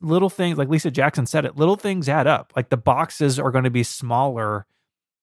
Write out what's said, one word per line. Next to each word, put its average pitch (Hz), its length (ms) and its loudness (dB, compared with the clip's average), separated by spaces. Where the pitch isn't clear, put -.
little 175 260 2
things, 175 300 -2
like 139 100 0
Lisa 151 220 0
Jackson 135 340 0
said 147 220 -2
it, - 100 -8
little 170 200 4
things 185 340 -4
add 143 160 2
up. - 280 0
Like, 123 140 -2
the 131 80 2
boxes 139 640 0
are 135 120 0
gonna 127 200 0
be 120 120 0
smaller 117 840 -2